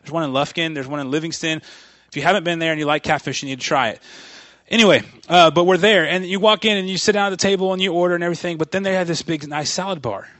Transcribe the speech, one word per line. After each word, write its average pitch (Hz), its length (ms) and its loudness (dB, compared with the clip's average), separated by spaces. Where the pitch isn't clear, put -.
There's - 100 -18
one 165 140 -2
in 139 60 -4
Lufkin. 160 420 -2
There's 139 140 -8
one 147 140 -6
in 135 100 -6
Livingston. 160 500 -4
If - 80 -12
you 143 60 -6
haven't 180 220 2
been 170 160 -2
there 160 120 0
and 156 80 -4
you 147 60 -2
like 151 160 2
catfish, 143 400 -2
you 139 80 -8
need 131 100 -8
to - 60 -8
try 123 240 2
it. - 100 -10
Anyway, 190 320 6
uh, 170 220 8
but 175 140 4
we're 185 120 4
there, 175 320 4
and 185 160 -2
you 185 160 -4
walk 214 240 2
in, 214 140 2
and 190 100 -4
you 190 80 -4
sit 202 160 0
down 202 140 0
at 196 40 -2
the 185 60 -6
table, 190 380 0
and 185 80 -4
you 190 100 0
order 175 220 2
and 170 100 -2
everything, 175 320 -4
but 156 140 -4
then 196 120 -4
they 190 120 -2
have 185 120 0
this 170 140 -4
big, 151 260 -6
nice 147 220 -6
salad 185 320 -6
bar. 101 260 -8